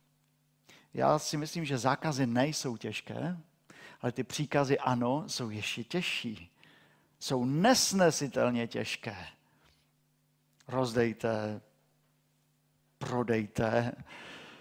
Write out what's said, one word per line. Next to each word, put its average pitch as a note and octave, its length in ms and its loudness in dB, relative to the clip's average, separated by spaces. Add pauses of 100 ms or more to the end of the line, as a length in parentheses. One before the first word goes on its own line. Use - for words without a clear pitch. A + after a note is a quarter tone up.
(960)
Já C3+ 240 4
si - 180 -4
myslím, D#3 280 -4
že C#3 140 0
zákazy C3 480 2
nejsou B2 500 0
těžké, A#2 640 -6 (600)
ale B2 120 -2
ty B2+ 120 -4
příkazy C#3 540 2
ano, B2+ 480 0
jsou A#2+ 240 -6
ještě G#2+ 340 -6
těžší. A2+ 640 -6 (680)
Jsou B2+ 260 0
nesnesitelně C#3+ 1200 4
těžké. A2+ 480 -6 (1500)
Rozdejte, A2+ 920 0 (1400)
prodejte, A#2 920 0 (680)